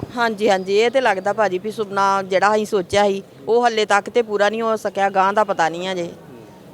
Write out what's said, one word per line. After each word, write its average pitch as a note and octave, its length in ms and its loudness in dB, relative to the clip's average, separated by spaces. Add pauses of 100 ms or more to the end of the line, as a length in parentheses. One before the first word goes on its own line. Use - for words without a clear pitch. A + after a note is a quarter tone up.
(180)
ਹਾਂਜੀ, A3 320 0
ਹਾਂਜੀ, F#3+ 280 0
ਇਹ A#3 140 2
ਤੇ C4+ 100 0
ਲੱਗਦਾ G3+ 320 0
ਭਾਜੀ G3 260 0
ਵੀ G3+ 120 -8
ਸੁਪਨਾ G3 520 -2
ਜਿਹੜਾ F#3+ 320 2
ਅਸੀਂ G#3+ 100 0
ਸੋਚਿਆ G3+ 420 0
ਸੀ, G3 160 -2 (240)
ਉਹ A#3+ 160 2
ਹਾਲੇ A3 220 2
ਤੱਕ G3+ 240 2
ਤੇ A#3+ 120 0
ਪੂਰਾ G#3 280 0
ਨਹੀਂ A3 120 -4
ਹੋ A3+ 140 0
ਸਕਿਆ। G3 340 -2
ਗਾਂ G3 240 2
ਦਾ G#3+ 100 2
ਪਤਾ E3+ 260 0
ਨਹੀਂ F3 220 -6
ਅਜੇ F3 180 -6 (640)